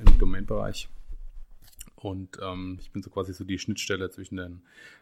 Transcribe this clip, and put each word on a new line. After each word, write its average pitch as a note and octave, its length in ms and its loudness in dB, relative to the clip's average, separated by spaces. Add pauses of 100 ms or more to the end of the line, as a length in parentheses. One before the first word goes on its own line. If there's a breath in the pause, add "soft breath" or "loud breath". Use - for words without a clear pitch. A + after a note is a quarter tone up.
im G2+ 140 12
Domain-Bereich. G2 720 0 (1080)
Und, F#2+ 460 -10
ähm, F#2 380 -8
ich - 100 -16
bin G2+ 120 -8
so - 80 -18
quasi F#2+ 220 -6
so G2 120 -12
die F#2+ 140 -4
Schnittstelle F#2+ 520 -6
zwischen F#2+ 260 -14
den, F2+ 260 -12 (400 loud breath)